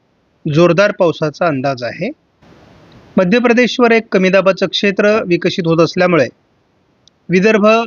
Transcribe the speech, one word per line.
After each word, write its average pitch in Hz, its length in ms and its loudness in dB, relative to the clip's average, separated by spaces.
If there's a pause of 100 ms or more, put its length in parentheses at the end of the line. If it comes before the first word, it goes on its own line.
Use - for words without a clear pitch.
(540)
जोरदार 175 380 2
पावसाचा 160 540 -2
अंदाज 135 360 -4
आहे. 160 280 -8 (1080)
मध्य 190 220 0
प्रदेशवर 240 520 0
एक 226 120 2 (100)
कमी 185 160 0
दाबाचं 190 380 0
क्षेत्र 208 600 -2
विकसित 170 400 -2
होत 165 140 2
असल्यामुळे 170 480 0 (1000)
विदर्भ, 196 400 2 (180)